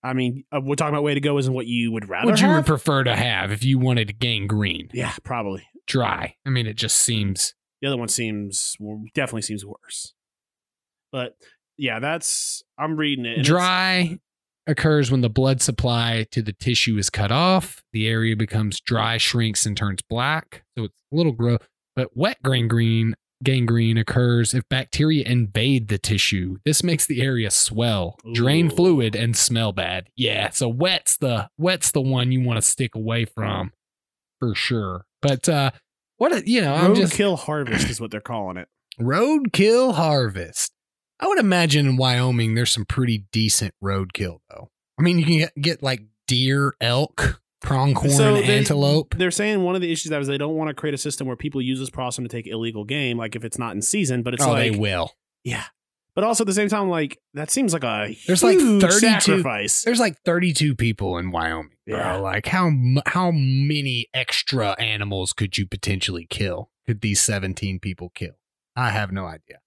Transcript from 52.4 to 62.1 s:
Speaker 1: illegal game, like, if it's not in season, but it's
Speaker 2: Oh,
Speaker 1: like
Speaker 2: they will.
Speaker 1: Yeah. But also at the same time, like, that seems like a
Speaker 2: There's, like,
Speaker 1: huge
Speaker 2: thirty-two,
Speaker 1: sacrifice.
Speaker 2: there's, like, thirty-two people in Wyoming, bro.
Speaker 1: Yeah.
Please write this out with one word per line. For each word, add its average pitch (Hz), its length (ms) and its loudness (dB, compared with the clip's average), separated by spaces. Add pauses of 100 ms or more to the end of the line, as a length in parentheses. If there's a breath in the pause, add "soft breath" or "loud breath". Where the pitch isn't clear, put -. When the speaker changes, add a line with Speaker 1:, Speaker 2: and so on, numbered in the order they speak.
Speaker 1:
illegal 110 380 -6
game, 127 320 -2
like, 113 180 -8
if 117 80 -10
it's 113 160 -10
not 117 160 -6
in 104 80 -4
season, 127 400 0
but 120 100 -4
it's 123 100 -2
Speaker 2:
Oh, 127 80 2
Speaker 1:
like 113 220 2
Speaker 2:
they 104 60 -2
will. 92 320 -2 (320)
Speaker 1:
Yeah. 117 220 -6 (500)
But 190 100 0
also 226 180 0
at 202 40 0
the 196 60 0
same 208 160 2
time, 202 200 0
like, 160 300 -2 (160)
that 151 160 -6
seems 247 200 2
like 160 120 -2
a 107 320 -2 (120)
Speaker 2:
There's, 180 160 4
like, 381 140 8
Speaker 1:
huge 226 240 6
Speaker 2:
thirty-two, 190 180 6
Speaker 1:
sacrifice. 190 840 2
Speaker 2:
there's, 233 160 2
like, 214 260 2
thirty-two 170 500 2
people 101 420 -2
in 90 140 -4
Wyoming, 82 400 -4 (160)
bro. 90 120 -6
Speaker 1:
Yeah. 90 180 -2